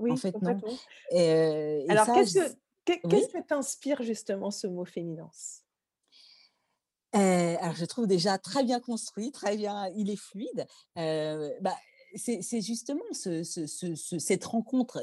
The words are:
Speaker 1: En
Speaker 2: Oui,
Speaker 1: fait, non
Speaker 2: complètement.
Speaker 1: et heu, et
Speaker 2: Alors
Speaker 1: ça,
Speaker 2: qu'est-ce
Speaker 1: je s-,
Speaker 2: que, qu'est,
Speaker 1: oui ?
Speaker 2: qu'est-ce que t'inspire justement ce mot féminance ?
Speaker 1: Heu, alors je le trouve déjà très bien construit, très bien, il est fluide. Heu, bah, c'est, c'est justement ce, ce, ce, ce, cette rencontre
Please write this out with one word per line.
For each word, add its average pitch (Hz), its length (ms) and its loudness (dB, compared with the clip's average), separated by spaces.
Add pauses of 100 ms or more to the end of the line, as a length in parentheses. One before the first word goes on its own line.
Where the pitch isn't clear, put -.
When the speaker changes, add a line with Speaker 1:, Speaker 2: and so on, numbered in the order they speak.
Speaker 1:
En 247 80 2
Speaker 2:
Oui, - 0 -
Speaker 1:
fait, 202 260 -4
non 196 200 0
Speaker 2:
complètement. 226 180 -6 (320)
Speaker 1:
et 170 200 6
heu, 151 560 2
et 208 80 6
Speaker 2:
Alors - 20 8
Speaker 1:
ça, 214 140 6
Speaker 2:
qu'est-ce 247 220 6
Speaker 1:
je 370 40 6
s-, 320 180 0 (300)
Speaker 2:
que, - 0 -
qu'est, 349 180 0
Speaker 1:
oui ? 392 180 6
Speaker 2:
qu'est-ce 480 80 -2
que 339 140 -6
t'inspire 277 580 -2
justement 202 500 -4
ce 208 160 -6
mot 180 160 -4
féminance ? 165 800 -10 (1500)
Speaker 1:
Heu, 180 460 4
alors 170 160 -2
je 160 60 -4
le 170 40 -2
trouve 233 200 -2
déjà 190 320 2
très - 260 0
bien 240 160 0
construit, 233 520 -6
très 208 240 -2
bien, 202 400 -4
il 208 140 0
est 208 60 -2
fluide. 202 500 -8 (320)
Heu, 156 640 -2
bah, 190 160 0 (380)
c'est, 214 260 -4
c'est 226 220 -4
justement 233 400 -6 (100)
ce, 170 300 -4
ce, 165 240 -6
ce, 170 280 -6
ce, 165 240 -6
cette 185 260 0
rencontre 233 580 -2